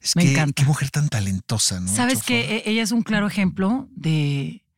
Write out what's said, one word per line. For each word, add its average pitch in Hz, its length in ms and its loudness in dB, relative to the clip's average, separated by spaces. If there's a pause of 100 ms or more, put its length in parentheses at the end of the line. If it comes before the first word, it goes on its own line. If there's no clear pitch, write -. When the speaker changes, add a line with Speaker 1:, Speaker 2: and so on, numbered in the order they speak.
Speaker 1:
Es - 140 -2
Speaker 2:
Me 170 60 4
Speaker 1:
que, 139 100 6
Speaker 2:
encanta. 143 300 2
Speaker 1:
qué 131 40 6
mujer 143 240 0
tan 147 180 0
talentosa, 98 720 -2
¿no, 92 140 -4
Speaker 2:
¿Sabes 247 240 2
Speaker 1:
Chofa? - 80 -6
Speaker 2:
qué? 233 300 -2
E-, 214 140 -4
ella 226 120 2
es 214 100 -2
un 233 100 0
claro 208 240 0
ejemplo 190 680 0
de 147 680 -2 (140)